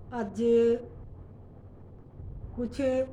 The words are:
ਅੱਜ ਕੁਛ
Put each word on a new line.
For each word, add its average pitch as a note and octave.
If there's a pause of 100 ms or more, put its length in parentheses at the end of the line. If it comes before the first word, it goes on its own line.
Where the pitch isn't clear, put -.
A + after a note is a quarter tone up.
(200)
ਅੱਜ G3+ (2250)
ਕੁਛ A#3+ (320)